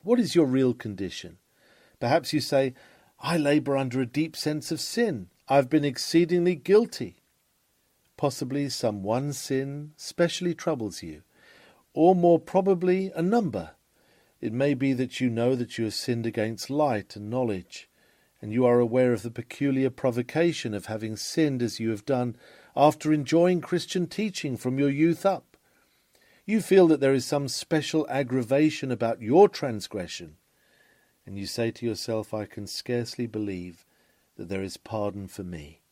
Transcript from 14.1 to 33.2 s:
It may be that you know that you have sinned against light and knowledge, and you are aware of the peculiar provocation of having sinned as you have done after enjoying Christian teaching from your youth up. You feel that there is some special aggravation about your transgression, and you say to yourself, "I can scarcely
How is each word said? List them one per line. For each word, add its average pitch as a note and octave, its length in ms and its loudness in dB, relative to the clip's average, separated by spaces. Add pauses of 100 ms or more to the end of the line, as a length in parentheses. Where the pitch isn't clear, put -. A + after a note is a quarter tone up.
It A2+ 100 -4
may C#3 220 0
be C3+ 180 0
that B2+ 300 -4
you B2+ 80 2
know A#2+ 260 2
that A#2+ 220 -6
you A#2 80 -2
have G#2 80 -4
sinned A#2 320 -4
against A2 440 -4
light C3+ 460 -2
and G#2 140 -12
knowledge, A2+ 600 -4 (520)
and G#2+ 100 -10
you B2 140 2
are A#2+ 160 6
aware B2 320 4
of G#2 80 -2
the A#2 100 -8
peculiar C3 580 -2
provocation B2 840 -2
of G2+ 140 -8
having A2 280 -6
sinned C#3 480 0
as A2+ 160 -4
you A2+ 120 -2
have G#2 140 -6
done B2 300 0 (400)
after D3+ 380 4
enjoying D#3+ 480 4
Christian F3 440 -2
teaching E3 520 -6
from B2+ 200 -4
your C#3+ 120 2
youth D#3+ 360 2
up. F#3+ 200 2 (1000)
You G#3+ 140 2
feel F#3 300 6
that D3+ 100 4
there C3+ 140 4
is B2+ 100 0
some C#3+ 240 -2
special D#3 640 -2
aggravation C3+ 840 0
about A#2 300 -2
your D#3 260 6
transgression, F#2 880 -8 (880)
and G2+ 140 -12
you G2 80 -8
say A2+ 240 -2
to A#2 140 -12
yourself, A2 480 -6
"I G#2+ 120 -6
can G2+ 220 -14
scarcely A#2+ 600 -6